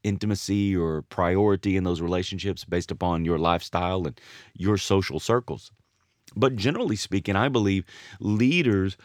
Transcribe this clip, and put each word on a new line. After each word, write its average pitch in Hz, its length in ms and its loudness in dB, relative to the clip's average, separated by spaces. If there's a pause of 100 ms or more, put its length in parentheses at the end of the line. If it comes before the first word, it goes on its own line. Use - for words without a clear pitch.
intimacy 101 720 0
or 80 280 -2
priority 95 760 2
in 92 80 0
those 87 160 0
relationships 90 640 -4
based 87 260 -4
upon 85 340 -2
your 85 140 0
lifestyle 87 680 0
and 71 120 -10 (360)
your 98 240 0
social 95 420 0
circles. 113 500 -2 (640)
But 131 220 2
generally 139 400 0
speaking, 98 400 -2
I 117 120 2
believe 101 360 2 (340)
leaders 107 880 2